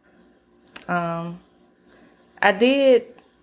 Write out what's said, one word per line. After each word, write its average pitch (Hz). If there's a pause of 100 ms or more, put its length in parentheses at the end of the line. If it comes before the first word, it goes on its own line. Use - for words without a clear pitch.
(880)
um, 170 (1000)
I 202
did, 254 (380)